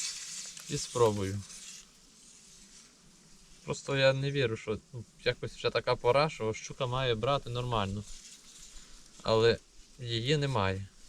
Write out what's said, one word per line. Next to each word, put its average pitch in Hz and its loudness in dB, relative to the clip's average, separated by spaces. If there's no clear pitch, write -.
і 147 -4
спробую. 104 2
Просто 139 -4
я 135 6
не 135 -2
вірю, 123 0
що, 104 -4
ну, 117 -14
якось 123 -2
вже - -2
така 120 0
пора, 135 4
що 110 -2
щука - -6
має 127 0
брати 127 0
нормально. 113 -2
Але... 110 6
Її 120 0
немає. 98 0